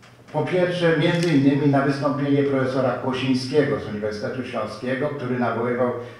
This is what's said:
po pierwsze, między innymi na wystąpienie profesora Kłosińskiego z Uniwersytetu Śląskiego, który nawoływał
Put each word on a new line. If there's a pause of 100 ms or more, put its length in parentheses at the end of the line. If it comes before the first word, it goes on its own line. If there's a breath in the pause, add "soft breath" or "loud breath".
(340)
po
pierwsze,
między
innymi
na
wystąpienie
profesora
Kłosińskiego
z
Uniwersytetu
Śląskiego,
który
nawoływał (280 loud breath)